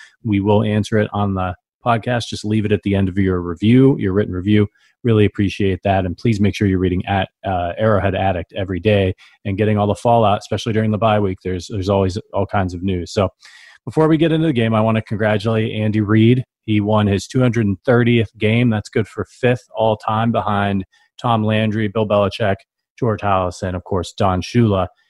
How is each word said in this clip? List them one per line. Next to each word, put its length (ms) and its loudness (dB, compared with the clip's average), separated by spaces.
we 160 0
will 240 2
answer 360 0
it 140 0
on 200 -2
the 220 -4
podcast. 440 -2
Just 180 -10
leave 180 0
it 80 -2
at 120 0
the 100 0
end 160 2
of 80 -6
your 240 2
review, 560 4
your 160 -2
written 220 -2
review. 320 2
Really 220 4
appreciate 580 -2
that. 220 0
And 100 -6
please 240 0
make 160 0
sure 120 0
you're 100 2
reading 300 0
at, 220 -2
uh, 320 -4
Arrowhead 380 2
Addict 400 -4
every 260 -6
day 360 2
and 120 -4
getting 220 0
all 80 0
the 80 0
fallout, 440 2
especially 340 -6
during 180 0
the 80 -4
bye 200 2
week. 240 -2
There's, 240 -6
there's 220 -4
always 280 2
all 120 -2
kinds 300 -4
of 80 -8
news. 280 -4
So 180 0
before 220 0
we 100 2
get 140 0
into 140 0
the 80 0
game, 200 0
I 80 2
wanna 200 0
congratulate 720 -2
Andy 280 0
Reid. 420 4
He 180 0
won 260 2
his 180 0
two 140 -4
hundred 260 2
thirtieth 540 2
game. 320 0
That's 200 -4
good 180 -2
for 180 -10
fifth 380 -2
all 220 0
time 340 -2
behind 540 -2
Tom 260 0
Landry, 440 0
Bill 180 -2
Belichick, 520 0
George 220 -2
Halas, 420 -2
and 120 -4
of 100 -8
course, 280 -4
Don 300 0
Shula. 440 0